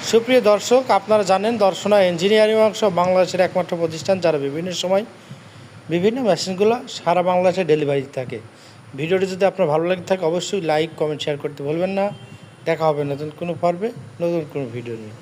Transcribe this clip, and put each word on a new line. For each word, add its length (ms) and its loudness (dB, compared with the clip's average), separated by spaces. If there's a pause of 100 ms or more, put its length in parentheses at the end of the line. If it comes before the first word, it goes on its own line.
(100)
সুপ্রিয় 300 4 (100)
দর্শক, 320 4 (160)
আপনারা 340 2
জানেন 220 2 (120)
দর্শনা 300 2 (140)
ইঞ্জিনিয়ারিং 480 4
ওয়ার্কশপ 320 2 (100)
বাংলাদেশের 460 2
একমাত্র 340 -4
প্রতিষ্ঠান 440 -2
যারা 220 2
বিভিন্ন 260 -6 (120)
সময় 220 0 (880)
বিভিন্ন 260 2 (100)
মেশিনগুলো 480 0 (220)
সারা 320 0
বাংলাদেশে 400 2
ডেলিভারি 340 2 (140)
থাকে। 200 -8 (600)
ভিডিওটি 340 0
যদি 180 0
আপনার 220 0
ভালো 180 2
লাগে 200 -4
থাকে 200 0
অবশ্যই 400 -4
লাইক, 200 0 (100)
কমেন্ট, 240 -4
শেয়ার 180 -4
করতে 240 -8
ভুলবেন 320 -2
না। 80 0 (600)
দেখা 200 -2
হবে 140 0 (100)
নতুন 160 -8 (120)
কোনো 120 -6 (100)
পর্বে 260 0 (340)
নতুন 200 -2 (100)
কোনো 120 -6 (100)
ভিডিও 280 -10
নিয়ে। 200 -16